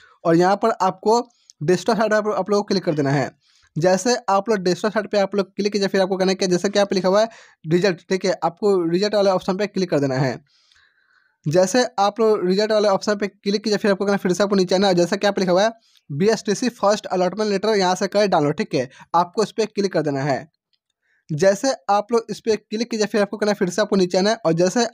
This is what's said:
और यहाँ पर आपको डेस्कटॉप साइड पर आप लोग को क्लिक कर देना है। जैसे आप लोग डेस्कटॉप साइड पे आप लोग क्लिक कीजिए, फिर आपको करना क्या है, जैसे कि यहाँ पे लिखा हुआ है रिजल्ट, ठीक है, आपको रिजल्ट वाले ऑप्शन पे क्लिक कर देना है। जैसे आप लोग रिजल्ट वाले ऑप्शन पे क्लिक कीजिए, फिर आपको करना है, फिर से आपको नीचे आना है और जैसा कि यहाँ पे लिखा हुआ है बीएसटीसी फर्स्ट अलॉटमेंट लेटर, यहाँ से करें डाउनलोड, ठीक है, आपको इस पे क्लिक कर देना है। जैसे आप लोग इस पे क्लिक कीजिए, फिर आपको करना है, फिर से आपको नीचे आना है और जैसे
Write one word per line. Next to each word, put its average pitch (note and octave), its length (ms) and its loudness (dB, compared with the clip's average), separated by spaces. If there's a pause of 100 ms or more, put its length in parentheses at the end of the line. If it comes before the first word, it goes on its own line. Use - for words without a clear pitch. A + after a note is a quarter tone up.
(240)
और E3+ 120 4
यहाँ F3+ 200 4
पर A3+ 140 0 (120)
आपको G3 360 0 (420)
डेस्कटॉप F3+ 360 0
साइड G#3+ 180 0
पर G#3+ 180 0
आप F#3+ 180 -4
लोग G3+ 80 2
को G#3 60 0
क्लिक G3 200 -2
कर D#3+ 100 -2
देना C#3 160 0
है। C#3 200 0 (460)
जैसे F#3 380 2 (160)
आप G3 180 0
लोग G#3+ 100 0
डेस्कटॉप F3+ 340 -2
साइड G3+ 160 -4
पे G#3 100 -2
आप G3 160 -2
लोग G3 140 -2
क्लिक G3+ 240 -6
कीजिए, G3 160 -2
फिर G3 120 0
आपको F#3+ 160 -2
करना F#3 180 0
क्या G3 120 -4
है, F3+ 40 0
जैसे F3+ 180 0
कि G3+ 100 -4
यहाँ G3+ 80 4
पे G#3 80 -2
लिखा F#3 140 0
हुआ G3+ 120 4
है A3+ 80 2 (360)
रिजल्ट, F3 440 0
ठीक F#3+ 160 -2
है, F3+ 200 0
आपको G3 280 -2 (120)
रिजल्ट F#3+ 300 0
वाले G3+ 160 2
ऑप्शन F#3 260 -2
पे G3+ 100 -2
क्लिक F#3+ 240 -4
कर D3+ 100 2
देना C3+ 160 0
है। C3 220 -2 (1080)
जैसे F#3 380 2 (140)
आप G3+ 220 0
लोग G#3+ 260 2
रिजल्ट G#3 260 0
वाले G#3 160 2
ऑप्शन G#3 280 0
पे G#3 120 -4
क्लिक G3+ 360 -4
कीजिए, G#3 140 -2
फिर G#3+ 120 0
आपको G3 140 0
करना G3+ 100 2
है, F#3+ 40 0
फिर F#3 140 0
से F#3+ 100 0
आपको G3+ 140 0
नीचे F#3 180 2
आना G3 120 2
है F#3+ 60 4
और F3 60 0
जैसा F3 180 2
कि G3+ 100 0
यहाँ G3+ 60 2
पे G3+ 80 -2
लिखा F#3 120 0
हुआ F#3+ 120 4
है A3+ 60 0 (400)
बीएसटीसी G3+ 600 0
फर्स्ट G#3 380 0
अलॉटमेंट F#3 420 -2
लेटर, G#3 260 0
यहाँ F#3 180 2
से F#3+ 140 -2
करें G3+ 220 0
डाउनलोड, D3+ 260 2
ठीक G#3 180 -6
है, C3+ 140 -2 (280)
आपको F3+ 260 0
इस - 100 -4
पे G#3+ 160 -2
क्लिक G3 240 -4
कर D#3+ 100 0
देना C#3 200 -2
है। B2 260 -4 (840)
जैसे G3 440 0 (160)
आप G#3 220 -2
लोग A3+ 180 0
इस - 100 -10
पे G#3+ 160 -2
क्लिक A3 340 -6
कीजिए, G#3 160 -2
फिर G3+ 160 0
आपको G3+ 140 -4
करना G#3 160 0
है, G3+ 40 -4
फिर F3+ 140 -2
से G#3+ 120 -2
आपको G3+ 140 0
नीचे F#3 220 2
आना G3+ 120 2
है A3+ 140 -2
और E3 100 2
जैसे F#3 400 0